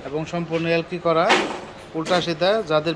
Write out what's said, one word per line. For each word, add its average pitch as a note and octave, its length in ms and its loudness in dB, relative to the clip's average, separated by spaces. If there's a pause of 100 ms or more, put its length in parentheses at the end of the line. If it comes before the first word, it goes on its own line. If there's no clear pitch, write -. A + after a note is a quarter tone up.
এবং D3 200 -4
সম্পূর্ণ E3 420 -2
এলপি E3+ 300 0
করা, E3+ 320 4 (680)
উল্টা D#3+ 260 2
সিধা। E3+ 460 2
যাদের D#3 280 2